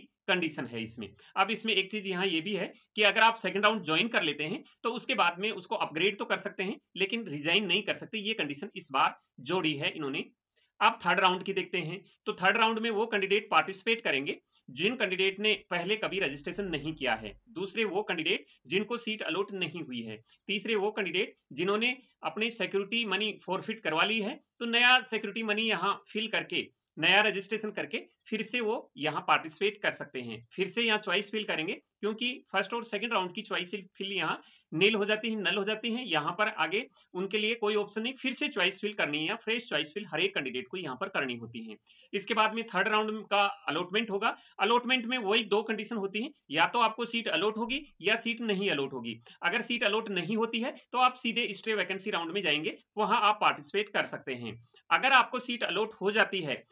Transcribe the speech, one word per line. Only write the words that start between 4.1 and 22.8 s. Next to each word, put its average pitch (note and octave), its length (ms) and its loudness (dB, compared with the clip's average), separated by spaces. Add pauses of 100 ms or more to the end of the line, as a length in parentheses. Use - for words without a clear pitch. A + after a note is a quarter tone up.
लेते D3 220 -2
हैं G#3 180 -6 (200)
तो A#3 80 0
उसके A#3+ 240 -4
बाद F3 240 2
में G#3+ 120 -2
उसको F#3 260 -6
अपग्रेड F3+ 420 0
तो A#3 60 -2
कर G3 140 0
सकते F#3+ 240 -6
हैं G#3+ 120 -4 (200)
लेकिन G3 320 -2
रिजाइन D#3+ 380 2
नहीं F3+ 180 2
कर D#3 100 0
सकते, E3 260 -8
ये G#3 140 -2
कंडीशन C#3+ 420 -6
इस F3 180 -10
बार D3+ 220 4 (260)
जोड़ी D#3 340 0
है E3+ 160 -2
इन्होंने। D3+ 340 -4 (540)
अब A3+ 200 4
थर्ड F#3 200 2
राउंड F#3 240 4
की F#3+ 100 -2
देखते F#3 260 -2
हैं, E3+ 200 -4 (260)
तो A3+ 80 -2
थर्ड G3 240 4
राउंड A3+ 220 4
में A#3 120 0
वो G#3+ 160 2
कैंडिडेट G3+ 440 0
पार्टिसिपेट F#3+ 500 2
करेंगे D3 380 -2 (300)
जिन F3+ 260 0
कैंडिडेट F#3+ 440 0
ने G#3+ 140 4 (160)
पहले F3+ 280 0
कभी F#3 220 -2
रजिस्ट्रेशन F3 480 -4
नहीं D#3 260 -4
किया B2+ 220 0
है, G#2+ 180 -8 (160)
दूसरे G3 360 -4
वो F#3+ 180 -2
कैंडिडेट F#3 420 -2 (220)
जिनको G#3 320 -2
सीट G#3+ 240 -6
अलॉट F3+ 300 -2
नहीं F3 280 -4
हुई B2+ 200 -8
है, A2 160 -8 (320)
तीसरे G#3+ 260 -2
वो G#3 160 0
कैंडिडेट F#3+ 440 -2 (180)
जिन्होंने G#3+ 420 2 (280)
अपनी G#3+ 300 -2
सिक्योरिटी G3 540 0